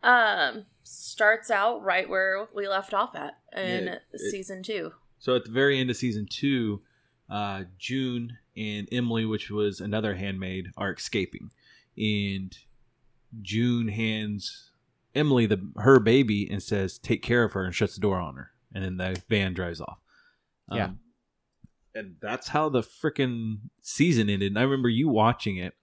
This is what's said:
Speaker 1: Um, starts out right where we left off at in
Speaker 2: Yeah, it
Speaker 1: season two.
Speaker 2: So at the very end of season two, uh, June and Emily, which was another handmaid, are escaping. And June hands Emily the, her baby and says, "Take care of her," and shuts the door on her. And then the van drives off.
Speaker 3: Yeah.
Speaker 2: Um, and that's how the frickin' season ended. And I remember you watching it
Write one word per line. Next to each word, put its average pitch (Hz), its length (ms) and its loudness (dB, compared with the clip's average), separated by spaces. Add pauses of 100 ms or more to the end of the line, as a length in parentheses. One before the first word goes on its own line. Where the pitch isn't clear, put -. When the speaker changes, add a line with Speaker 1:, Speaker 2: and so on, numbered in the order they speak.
Speaker 1:
Um, 214 600 4 (180)
starts - 680 0
out 220 320 2
right 190 240 0
where 190 460 0
we 202 140 -4
left 196 260 -2
off 214 220 0
at - 240 -10 (160)
in 185 300 -2
Speaker 2:
Yeah, 180 120 -6 (160)
it 220 60 -12 (120)
Speaker 1:
season 190 320 -8
two. 180 280 -6 (300)
Speaker 2:
So 127 160 2
at 120 80 -4
the 113 60 -14
very 135 280 2
end 127 100 0
of 120 60 -2
season 107 340 -4
two, 120 520 -2 (480)
uh, 101 340 -6 (160)
June 123 580 -4 (200)
and 104 340 -8
Emily, 117 320 0
which 110 260 -2
was 104 300 -2
another 107 360 -2
handmaid, 95 600 -6
are 95 160 -4
escaping. - 600 -6 (460)
And 101 600 -2 (840)
June 113 460 0
hands 107 840 -4 (440)
Emily 135 300 4
the, 98 200 2 (120)
her 127 240 10
baby 110 480 4
and 98 120 -4
says, 95 360 -2
"Take - 260 -2
care 120 220 4
of 104 80 -2
her," 95 100 -2
and 92 100 -4
shuts - 220 0
the 98 60 -8
door 98 180 2
on 76 160 -8
her. - 160 -18 (220)
And 98 100 -6
then 92 140 -4
the 92 320 -4
van 98 240 2
drives 87 260 -6
off. - 200 -12 (720)
Speaker 3:
Yeah. 110 140 -2
Speaker 2:
Um, 95 140 -10 (960)
and 101 280 -12
that's 110 280 -8
how 151 200 0
the 127 120 2
frickin' 117 800 -4 (220)
season 131 480 4
ended. 98 220 0
And 101 80 -2
I 120 40 4
remember 135 260 2
you 123 200 2
watching 110 480 2
it 90 260 -8